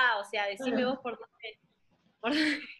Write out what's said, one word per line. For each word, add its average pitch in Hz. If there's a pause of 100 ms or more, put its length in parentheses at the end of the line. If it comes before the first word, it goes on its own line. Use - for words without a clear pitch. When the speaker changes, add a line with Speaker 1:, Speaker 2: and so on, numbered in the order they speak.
(200)
Speaker 1:
o 202
sea, 208
decime 240 (120)
Speaker 2:
Bueno. 247
Speaker 1:
vos 269
por 233
dónde... 220 (600)
Por 240
dónde. 302 (200)